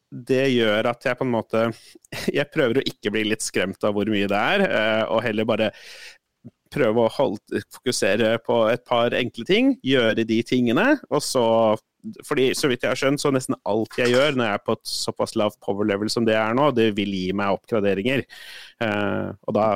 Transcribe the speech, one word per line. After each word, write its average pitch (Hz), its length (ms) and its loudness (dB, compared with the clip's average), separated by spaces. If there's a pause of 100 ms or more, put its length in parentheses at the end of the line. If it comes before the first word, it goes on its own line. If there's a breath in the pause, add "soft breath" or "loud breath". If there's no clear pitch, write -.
det 131 420 0
gjør 113 400 2
at - 140 -8
jeg 127 140 0
på - 40 -6
en 131 80 0
måte, 113 400 0 (420 loud breath)
<laughs> - 200 -4
jeg 143 180 -2
prøver 135 300 0
å - 60 -4
ikke - 260 -6
bli 110 120 0
litt 107 180 -2
skremt 95 420 -2
av 107 100 0
hvor 101 140 0
mye 101 180 0
det 98 140 0
er, 180 240 2
eh, 110 400 0
og 107 180 0
heller 107 220 -2
bare 110 260 0 (960 loud breath)
prøve 117 360 2
å 110 80 2
holde, 107 560 -2
fokusere 113 760 0
på 117 260 2
et 120 160 0
par 120 260 0
enkle 117 340 -4
ting, 240 380 2
gjøre 113 420 2
de 113 180 0
tingene, 131 540 2 (140)
og 147 120 0
så, 123 220 0 (800)
fordi 135 320 0
så - 160 0
vidt 123 120 -2
jeg - 80 0
har 127 60 0
skjønt, 139 240 0
så 147 100 0
nesten 131 240 -2 (120)
alt 110 320 -2
jeg 123 160 2
gjør 143 200 4
når 123 120 0
jeg 101 80 -2
er 101 100 -6
på 113 80 -2
et - 160 -6
såpass - 480 -6
lavt 107 240 0
power 101 240 -2
level 104 240 0
som 117 160 -2
det 110 100 2
er 110 220 0
nå, 143 160 4
det 113 220 2
vil 101 180 -4
gi 92 200 -2
meg 101 200 -2
oppgraderinger. 101 720 -2 (560 loud breath)
Eh, 101 540 -2
og - 200 -8
da, 107 220 2